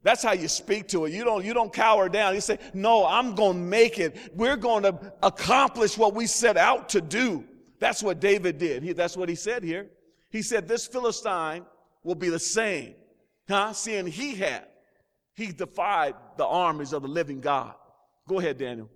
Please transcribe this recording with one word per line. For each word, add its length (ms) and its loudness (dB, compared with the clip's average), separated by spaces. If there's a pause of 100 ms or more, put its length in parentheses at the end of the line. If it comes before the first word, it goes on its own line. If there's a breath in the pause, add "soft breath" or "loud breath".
That's 200 4
how 100 2
you 160 -2
speak 400 -4
to 160 -2
it. 80 -4
You 120 -8
don't, 200 0
you 80 -4
don't 200 0
cower 360 4
down. 260 2
You 60 -2
say, 180 -2 (140 loud breath)
"No, 340 4
I'm 280 2
gonna 240 2
make 400 4
it. 180 -2 (180 loud breath)
We're 220 0
gonna 560 0 (100)
accomplish 760 2
what 160 4
we 120 -2
set 300 2
out 340 4
to 120 2
do." 420 -2 (340)
That's 240 0
what 160 -2
David 380 2
did. 260 -4
He, 120 -6
that's 220 -2
what 120 -4
he 60 -4
said 280 -6
here. 280 -8 (380)
He 140 -6
said, 260 -2
"This 180 -2
Philistine 760 -4 (380)
will 140 -4
be 120 -2
the 100 0
same." 560 -2 (540)
Huh? 240 0
Seeing 340 -4
he 280 -8
had, 320 -4 (680)
he 180 -8
defied 600 -2 (220)
the 80 0
armies 480 0
of 100 -4
the 60 -8
living 320 -4
God. 340 -2 (540)
Go 100 0
ahead, 200 -2
Daniel. 380 -10